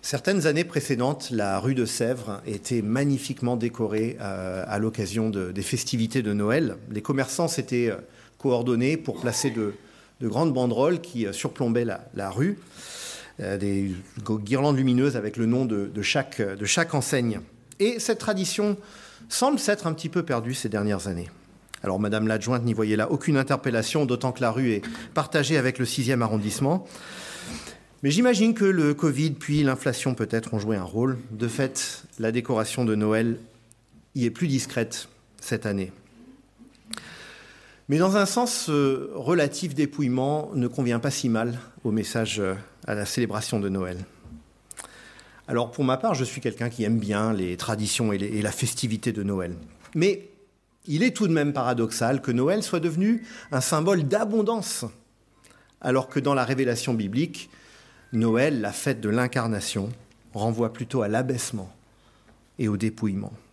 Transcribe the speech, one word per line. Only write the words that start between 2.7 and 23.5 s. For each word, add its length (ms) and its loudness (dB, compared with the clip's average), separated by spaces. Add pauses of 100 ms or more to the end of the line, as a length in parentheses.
magnifiquement 720 0
décorée, 640 -2
euh, 460 -6
à 140 -2
l'occasion 500 0
de, 220 -2
des 100 -4
festivités 580 -2
de 120 0
Noël. 460 0 (120)
Les 120 -6
commerçants 440 0
s'étaient, 440 0
euh, 80 -4 (400)
coordonnés 580 2
pour 240 -6
placer 300 0
de, 240 -2 (460)
de 60 -4
grandes 260 2
banderoles 480 2
qui, 260 -4
euh, 60 -4
surplombaient 520 0
la, 300 -6
la 140 -6
rue, 300 0 (800)
euh, 180 -2
des 360 0 (320)
go-, 140 0
guirlandes 400 2
lumineuses 380 4
avec 200 -4
le 100 2
nom 180 4
de, 220 0
de 160 -6
chaque, 380 -2
de 240 -2
chaque 300 0
enseigne. 460 0 (380)
Et 220 2
cette 180 0
tradition 600 0 (500)
semble 320 2
s'être 260 0
un 60 0
petit 160 -6
peu 160 0
perdue 300 -2
ces 160 -4
dernières 360 0
années. 220 -4 (560)
Alors, 160 0
Madame 260 2
l'adjointe 380 0
n'y 80 2
voyait 240 2
là 160 2
aucune 240 2
interpellation, 720 2